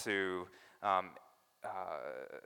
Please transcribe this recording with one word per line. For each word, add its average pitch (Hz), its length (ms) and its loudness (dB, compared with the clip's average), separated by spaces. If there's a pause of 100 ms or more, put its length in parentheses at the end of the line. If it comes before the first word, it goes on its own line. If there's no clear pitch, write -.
to, 95 440 2 (340)
um, 92 280 4 (540)
uh, - 40 -4 (760)